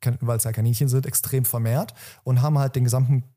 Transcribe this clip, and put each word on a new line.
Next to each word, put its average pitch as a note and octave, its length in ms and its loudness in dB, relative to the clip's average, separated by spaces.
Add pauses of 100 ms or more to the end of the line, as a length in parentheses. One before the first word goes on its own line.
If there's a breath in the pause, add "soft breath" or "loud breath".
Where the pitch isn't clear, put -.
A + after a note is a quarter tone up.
kan-, B2 200 -2
weil's A#2 220 0
ja A2+ 80 -4
Kaninchen A#2 360 0
sind, B2+ 200 0
extrem - 380 -2
vermehrt A#2+ 500 -2 (280 loud breath)
und B2+ 200 2
haben D3+ 160 2
halt C3+ 160 0
den B2 80 2
gesamten B2+ 400 2 (140)